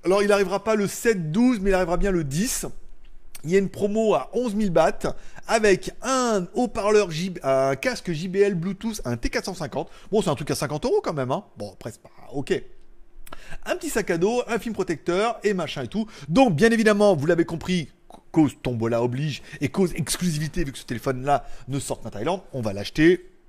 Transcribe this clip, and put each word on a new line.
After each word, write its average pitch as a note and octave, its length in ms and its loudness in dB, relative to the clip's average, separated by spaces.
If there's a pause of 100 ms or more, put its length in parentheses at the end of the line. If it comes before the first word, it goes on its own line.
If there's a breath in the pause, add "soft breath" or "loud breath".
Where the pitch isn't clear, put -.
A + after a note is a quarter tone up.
Alors, G3 160 4
il G#3 100 4
arrivera G3 320 2
pas A3 120 2
le G3+ 100 2
sept F#3 460 0
douze, A#3 280 4
mais G3 120 2
il - 20 6
arrivera F3 240 2
bien G3 140 2
le E3+ 120 2
dix. D3+ 440 -2 (760)
Il D3 60 -6
y F3+ 60 2
a - 20 8
une F#3+ 120 2
promo G#3 440 0
à C3 200 -2
onze A#3+ 200 -2
mille G#3 160 0
bahts D#3+ 460 2 (320 loud breath)
avec G3+ 440 4 (120)
un A#3 500 2
haut-parleur G#3 560 2
J-, E3+ 320 -6
un C3+ 340 2
casque A3+ 360 -4
J E3 160 -4
B F3+ 80 -6
L G3+ 180 4
Bluetooth, F#3+ 500 -4
un A#2+ 140 -4
T C3+ 120 -2
quatre - 160 -4
cent F#3+ 100 -8
cinquante. D3+ 340 -6 (220 loud breath)
Bon, G#3 100 4
c'est F3 80 0
un C#3 60 2
truc D3 160 -6
à B2 40 0
cinquante D3 300 -4
euros G4 180 2
quand G#3 100 -4
même, C3 180 -2
hein. F3 120 -2 (140)
Bon, G2+ 160 -10
après, - 180 -12
c'est - 100 -20
pas, - 100 -20 (220)
ok. - 300 -2 (1000 loud breath)
Un - 100 -2
petit D#4 140 -8
sac G#3 220 -2
à E3 80 0
dos, A#3 280 0
un A#3 120 -2
film A3+ 160 -6
protecteur F#3 680 -2
et G3+ 120 2
machin D3+ 280 -4
et A#2 40 -6
tout. G#3+ 180 -4 (240 loud breath)
Donc, G#3+ 260 6
bien G#3+ 140 6
évidemment, G#3 460 6
vous C#3 100 -2
l'avez E3 200 4
compris, E3 440 -4 (420)
cause D3+ 200 4 (100)
tombola A#2 400 0
oblige B2 400 -2 (180 loud breath)
et D3 100 -2
cause F#3 260 0
exclusivité, D#3 680 -2
vu C3+ 80 -4
que - 60 -14
ce - 80 -14
téléphone-là C3 640 0 (200 loud breath)
ne C3+ 120 -4
sort - 200 -6
qu'en A2 120 -10
Thaïlande, D#3+ 300 -4 (120)
on C3 80 -6
va G#2+ 120 -2
l'acheter. D#3 540 4 (220)